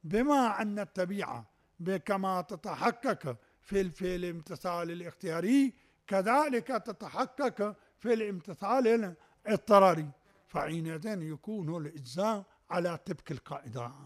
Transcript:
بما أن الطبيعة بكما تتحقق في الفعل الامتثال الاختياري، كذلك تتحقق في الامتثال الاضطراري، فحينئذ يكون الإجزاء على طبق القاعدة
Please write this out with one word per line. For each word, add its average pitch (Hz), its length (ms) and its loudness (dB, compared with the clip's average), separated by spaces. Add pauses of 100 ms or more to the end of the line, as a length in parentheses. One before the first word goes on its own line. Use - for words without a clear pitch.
بما 226 580 2
أن 208 180 -2
الطبيعة 185 640 -4 (340)
بكما 190 600 0
تتحقق 170 960 -2 (240)
في 196 200 -2
الفعل 180 280 -4
الامتثال 175 840 -6
الاختياري، 175 840 0 (340)
كذلك 233 600 2
تتحقق 208 1080 -4 (220)
في 233 160 0
الامتثال 214 1000 2 (320)
الاضطراري، 190 640 6 (380)
فحينئذ 165 760 -4
يكون 160 640 -6
الإجزاء 165 580 -4 (260)
على 175 280 -2
طبق - 340 -10
القاعدة 123 600 -10 (140)